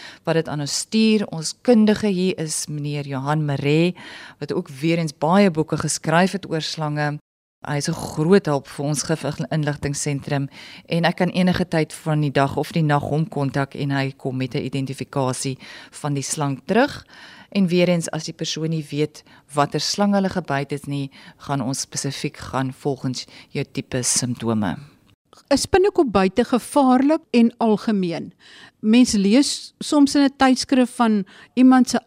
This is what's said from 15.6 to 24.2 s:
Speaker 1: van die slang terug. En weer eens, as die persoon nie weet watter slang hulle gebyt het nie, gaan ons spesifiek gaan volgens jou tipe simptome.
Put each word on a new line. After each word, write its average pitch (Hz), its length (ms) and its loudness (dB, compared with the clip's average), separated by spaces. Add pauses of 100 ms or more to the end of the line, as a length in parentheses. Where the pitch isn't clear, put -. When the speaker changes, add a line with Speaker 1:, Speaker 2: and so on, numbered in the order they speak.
Speaker 1:
van 147 220 -6
die 139 100 -4
slang 139 420 -4
terug. 240 400 0 (440)
En 190 180 0
weer 175 220 2
eens, 170 220 0
as 160 120 -6
die 165 100 -10
persoon 160 360 -6
nie 160 200 -4
weet 147 340 -4 (300)
watter 143 260 0
slang 202 340 0
hulle 190 160 2
gebyt 143 420 -4
het 143 160 -8
nie, 143 220 -4 (280)
gaan 139 240 -4
ons 127 180 -4
spesifiek - 580 -8
gaan 131 360 -6
volgens 135 520 -6 (240)
jou 131 220 -6
tipe 131 320 -6
simptome. 113 760 -2 (720)